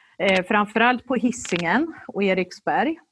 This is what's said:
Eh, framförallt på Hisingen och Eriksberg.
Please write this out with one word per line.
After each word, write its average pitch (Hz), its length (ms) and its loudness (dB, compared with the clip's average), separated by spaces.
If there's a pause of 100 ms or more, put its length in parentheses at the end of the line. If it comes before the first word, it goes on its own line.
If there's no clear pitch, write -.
(200)
Eh, 185 260 2
framförallt 226 600 2
på 262 100 -2
Hisingen 226 800 -2 (140)
och 190 160 -4
Eriksberg. 185 720 -2 (140)